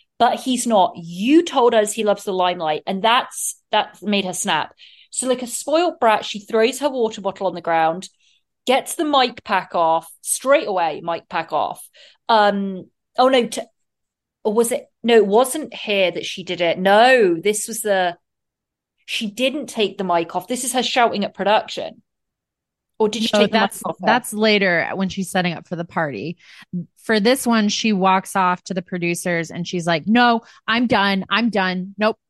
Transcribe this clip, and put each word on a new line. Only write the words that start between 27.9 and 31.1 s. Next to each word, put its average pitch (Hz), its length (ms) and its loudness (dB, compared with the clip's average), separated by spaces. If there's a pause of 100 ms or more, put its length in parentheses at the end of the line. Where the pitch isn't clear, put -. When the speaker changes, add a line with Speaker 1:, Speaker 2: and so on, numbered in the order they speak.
Speaker 2:
walks 190 440 2
off 180 280 0
to 190 100 -10
the 180 60 -4
producers 170 720 -4
and 175 160 -8
she's 175 220 -4
like, 160 180 0
"No, 233 360 4 (260)
I'm 233 180 0
done. 196 420 0